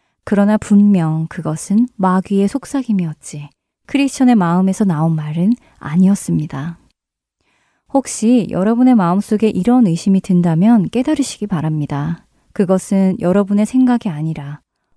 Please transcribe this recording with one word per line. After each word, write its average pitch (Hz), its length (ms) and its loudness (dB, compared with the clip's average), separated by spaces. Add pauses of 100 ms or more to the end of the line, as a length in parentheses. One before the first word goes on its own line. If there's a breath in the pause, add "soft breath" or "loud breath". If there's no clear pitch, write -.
(240)
그러나 202 320 2
분명 185 720 2
그것은 170 640 -2
마귀의 190 540 0
속삭임이었지 185 1000 -6 (360)
크리스찬의 262 480 0
마음에서 185 500 0
나온 165 300 0
말은 160 380 -2 (260 soft breath)
아니었습니다. 165 1000 -2 (1160)
혹시 240 560 0
여러분의 233 460 2
마음속에 202 520 0
이런 240 380 2
의심이 190 340 2
든다면 175 720 2
깨달으시기 262 560 -4
바랍니다. 156 800 -6 (260)
그것은 190 680 0
여러분의 202 460 0
생각이 247 420 0
아니라 151 520 -8 (360)